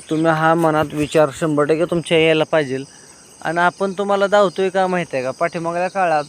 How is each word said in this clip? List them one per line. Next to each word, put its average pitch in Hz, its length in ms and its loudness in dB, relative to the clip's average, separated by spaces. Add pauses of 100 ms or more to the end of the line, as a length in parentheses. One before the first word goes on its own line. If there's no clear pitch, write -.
(100)
तुम्ही 160 220 2
हा 160 240 2
मनात 156 380 0
विचार 151 400 2
शंभर 147 320 0
टक्के 156 200 0
तुमच्या 170 320 0
यायला 160 280 4
पाहिजे. 135 320 -2 (600)
आणि 165 200 -6
आपण 185 380 0
तुम्हाला 202 300 0
धावतोय 190 420 2
का 185 160 0
माहीत 180 280 -4
आहे 131 80 -2
का? 131 100 -4
पाठीमागल्या 170 580 -4
काळात 165 380 0